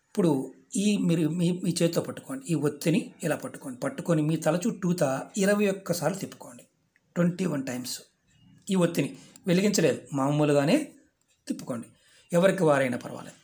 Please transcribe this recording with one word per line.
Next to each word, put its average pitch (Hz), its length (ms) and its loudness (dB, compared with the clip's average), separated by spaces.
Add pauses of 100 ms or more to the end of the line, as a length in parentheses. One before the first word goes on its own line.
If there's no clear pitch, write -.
ఇప్పుడు 175 300 0 (520)
ఈ 208 40 2 (160)
మీరు 165 260 2
మీ, 170 200 0 (120)
మీ 180 180 0
చేతితో 165 280 2
పట్టుకోండి, 131 420 -12
ఈ 160 160 0
ఒత్తిని 156 360 0 (220)
ఇలా 147 200 -2
పట్టుకోండి. - 360 -12
పట్టుకొని 151 500 0
మీ 160 80 0
తల 156 260 2
చుట్టూతా 175 460 0 (280)
ఇరవై 208 360 2
ఒక్క - 260 -4
సార్లు 165 200 -2
తిప్పుకోండి, - 460 -14 (500)
ట్వంటీ 175 380 0
వన్ 135 160 -4
టైమ్స్. 123 280 -8 (720)
ఈ 190 180 2
ఒత్తిని 165 260 0 (360)
వెలిగించలేదు, 185 540 4 (180)
మామూలుగానే 147 580 4 (680)
తిప్పుకోండి, - 420 -8 (420)
ఎవరికి 185 320 2
వారైనా 135 420 2
పర్వాలేదు. - 380 -14